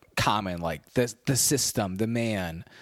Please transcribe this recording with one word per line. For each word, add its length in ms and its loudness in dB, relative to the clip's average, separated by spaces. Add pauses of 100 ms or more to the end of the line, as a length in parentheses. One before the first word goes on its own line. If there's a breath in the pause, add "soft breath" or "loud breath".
(160)
common, 440 2
like 340 -6
the, 200 2 (100)
the 120 0
system, 580 0
the 140 0
man, 560 -2 (180 loud breath)